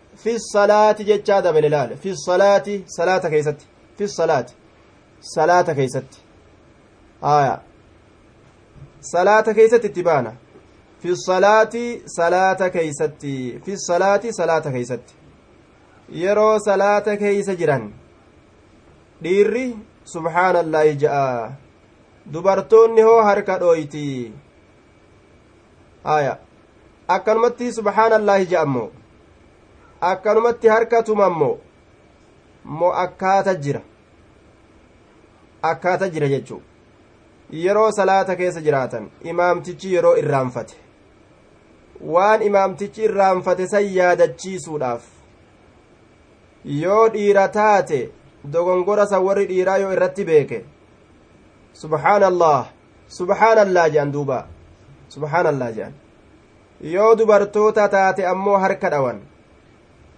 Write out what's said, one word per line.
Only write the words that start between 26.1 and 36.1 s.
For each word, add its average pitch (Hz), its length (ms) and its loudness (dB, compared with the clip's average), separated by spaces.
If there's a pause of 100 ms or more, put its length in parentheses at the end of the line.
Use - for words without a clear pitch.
Akkanumatti 233 640 -2
subhaanallaahi 208 800 0
ja'ammoo. 139 400 -2 (1080)
Akkanumatti 220 680 0
harka 226 340 2
tumammoo. 180 560 0 (1080)
Moo 165 280 -2
akkaata 190 640 0
jira. 143 260 -6 (1800)
Akkaata 175 460 -2
jira 156 200 -2